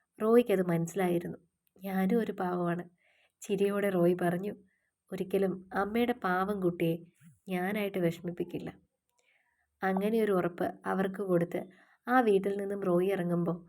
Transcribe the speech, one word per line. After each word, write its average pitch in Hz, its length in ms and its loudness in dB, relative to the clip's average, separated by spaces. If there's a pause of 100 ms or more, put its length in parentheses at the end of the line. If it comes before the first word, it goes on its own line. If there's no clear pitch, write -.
(180)
റോയിക്കത് 220 500 6
മനസ്സിലായിരുന്നു. 170 720 0 (380)
"ഞാനും 190 440 0
ഒരു 214 120 -2
പാവമാണ്," 180 520 -2 (580)
ചിരിയോടെ 202 480 0
റോയ് 175 260 4
പറഞ്ഞു. 180 380 -2 (580)
"ഒരിക്കലും 190 400 0 (200)
അമ്മയുടെ 226 460 0
പാവം 190 420 -2
കുട്ടിയെ 170 360 0 (520)
ഞാനായിട്ട് 190 500 -4
വിഷമിപ്പിക്കില്ല." 170 680 -4 (1120)
അങ്ങനെയൊരു 208 500 0
ഉറപ്പ് 175 340 0 (180)
അവർക്ക് 190 380 -2
കൊടുത്ത് 170 380 0 (460)
ആ 247 140 2
വീട്ടിൽ 196 340 2
നിന്നും 202 280 -6
റോയ് 180 260 2
ഇറങ്ങുമ്പോൾ 175 480 0 (120)